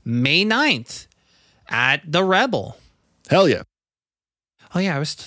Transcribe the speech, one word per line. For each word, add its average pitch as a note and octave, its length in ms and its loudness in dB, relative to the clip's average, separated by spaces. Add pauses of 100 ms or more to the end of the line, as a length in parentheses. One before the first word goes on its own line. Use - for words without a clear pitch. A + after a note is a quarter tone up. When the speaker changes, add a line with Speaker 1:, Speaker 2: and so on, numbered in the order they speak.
Speaker 1:
May C3 400 0
ninth A3 600 -2 (640)
at B2+ 360 0
the E3 180 0
Rebel. F#3+ 540 0 (520)
Speaker 2:
Hell F3+ 180 6
yeah. B2 140 2 (1120)
Speaker 1:
Oh, F3 60 -2
yeah, F#3 160 0
I C#3 40 -2
was D3+ 140 -6 (140)